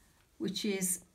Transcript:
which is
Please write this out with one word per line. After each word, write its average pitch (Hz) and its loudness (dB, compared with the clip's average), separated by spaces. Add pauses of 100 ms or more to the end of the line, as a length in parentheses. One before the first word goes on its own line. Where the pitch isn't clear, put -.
(400)
which 190 -2
is 190 0